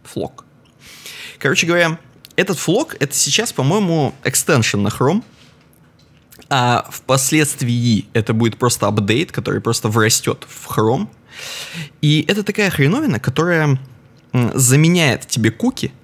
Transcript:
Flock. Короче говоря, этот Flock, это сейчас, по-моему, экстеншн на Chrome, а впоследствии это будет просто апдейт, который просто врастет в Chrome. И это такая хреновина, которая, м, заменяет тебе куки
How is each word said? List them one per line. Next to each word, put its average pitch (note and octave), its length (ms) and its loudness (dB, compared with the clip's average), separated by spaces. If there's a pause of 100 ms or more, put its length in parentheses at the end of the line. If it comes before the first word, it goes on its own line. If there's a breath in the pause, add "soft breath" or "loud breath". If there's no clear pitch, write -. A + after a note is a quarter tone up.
Flock. - 400 -10 (960 loud breath)
Короче E3 280 0
говоря, E3+ 300 2 (380)
этот F3+ 220 0
Flock, - 420 -2
это - 160 -2
сейчас, - 380 -2
по-моему, D#3+ 600 0 (120)
экстеншн B2+ 560 2
на G2+ 80 0
Chrome, D3+ 340 0 (1300 soft breath)
а B2 420 0
впоследствии B2 1200 0
это A2+ 200 0
будет A2+ 240 0
просто A#2+ 300 0
апдейт, G#2+ 440 0
который - 300 -4
просто A#2 280 -2
врастет A2 600 0
в - 200 -20
Chrome. A#2+ 380 0 (960 loud breath)
И D3+ 260 2
это G3+ 160 -2
такая G3+ 280 0
хреновина, F3 500 0
которая, D#3 580 0 (540)
м, A#2+ 200 0
заменяет D3 760 2
тебе A2 240 2
куки - 400 -4 (120)